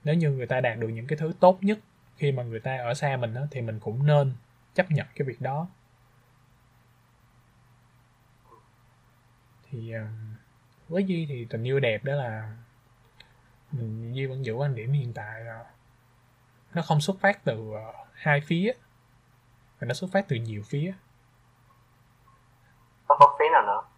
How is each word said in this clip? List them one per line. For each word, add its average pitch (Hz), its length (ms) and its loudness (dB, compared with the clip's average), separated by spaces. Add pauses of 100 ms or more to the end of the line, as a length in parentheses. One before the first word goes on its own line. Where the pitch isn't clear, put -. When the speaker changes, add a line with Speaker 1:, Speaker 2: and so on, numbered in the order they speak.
Speaker 1:
Nếu 151 120 2
như 156 160 4
người 127 160 -4
ta 127 140 2
đạt 117 180 0
được 113 80 -2
những 113 200 -6
cái 151 100 -2
thứ 160 220 -4
tốt 185 220 8
nhất 208 180 2 (380)
khi 143 140 2
mà 127 120 -2
người 113 160 -8
ta 131 180 -4
ở 123 160 -2
xa 143 240 0
mình 117 160 -2
á, 123 80 -6 (100)
thì 127 100 -6
mình 113 180 -4
cũng 123 260 -2
nên 143 280 6 (400)
chấp 180 180 0
nhận 127 240 0
cái 139 120 -4
việc 123 140 -10
đó. 143 260 -4 (4000)
Thì, 113 220 -10
ờ, 110 140 -6 (840)
với 180 140 0
Duy 175 220 -2
thì 123 240 -8
tình 113 140 -4
yêu 135 160 2
đẹp 117 240 0
đó 135 100 -2
là 110 400 -6 (1160)
mình, 117 420 -6
Duy 135 120 -4
vẫn 131 200 -6
giữ 110 80 -4
quan 139 220 -2
điểm 113 160 -4
hiện 123 220 0
tại 113 300 -10
là 113 220 -14 (1080)
nó 170 80 -2
không 151 200 2
xuất 190 180 -2
phát 202 240 2
từ, 110 300 -2
ờ, 110 200 -12 (200)
hai 147 280 2
phía, 170 300 0 (1080)
mà 120 60 -6
nó 131 60 -2
xuất 180 180 -6
phát 196 160 2
từ 127 80 0
nhiều 110 300 -6
phía. 160 280 -4 (2250)
Speaker 2:
Nó - 100 8
có - 200 10
phía 151 140 4
nào 143 140 6
nữa? - 140 -2 (160)